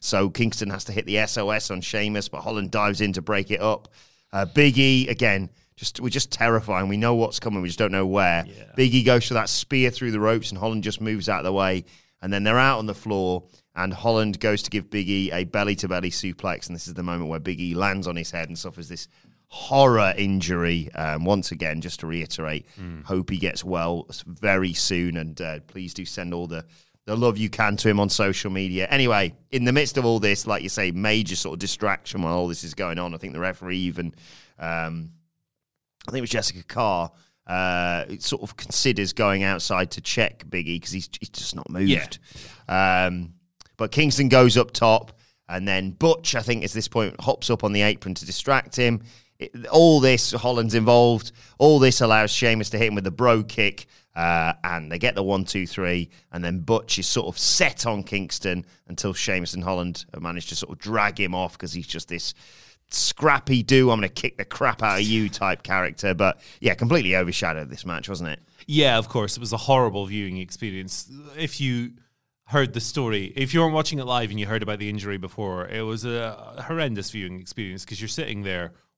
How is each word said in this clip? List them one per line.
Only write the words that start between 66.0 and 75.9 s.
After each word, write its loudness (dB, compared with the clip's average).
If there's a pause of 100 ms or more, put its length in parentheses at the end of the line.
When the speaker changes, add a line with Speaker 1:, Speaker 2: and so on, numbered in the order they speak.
Speaker 1:
But 0 (200)
yeah, 2
completely 2
overshadowed -2
this -14
match, -8
wasn't -8
it? -10 (260)
Speaker 2:
Yeah, 4
of -2
course. -2
It -12
was -6
a -4
horrible 2
viewing -6
experience. -10 (260)
If -6
you -2 (520)
heard 0
the -4
story, -4
if -2
you 4
weren't 4
watching 0
it -6
live -2
and -4
you -4
heard -2
about -6
the -6
injury -6
before, -8
it -8
was -8